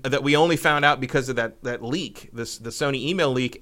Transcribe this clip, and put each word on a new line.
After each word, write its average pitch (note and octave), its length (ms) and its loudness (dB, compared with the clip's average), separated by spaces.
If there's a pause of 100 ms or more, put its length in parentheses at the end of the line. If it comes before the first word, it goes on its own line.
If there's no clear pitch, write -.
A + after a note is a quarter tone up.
that C3 180 0
we C#3+ 140 4
only E3 200 4
found D3 280 2
out D3 160 4
because C3 280 -2
of C3 60 -4
that, A2+ 300 -4
that A#2+ 180 -6
leak, C#3+ 500 -6
this, A#2 260 -10
the A2+ 120 -10
Sony C#3 380 -2
email E3 240 2
leak, B2+ 300 -2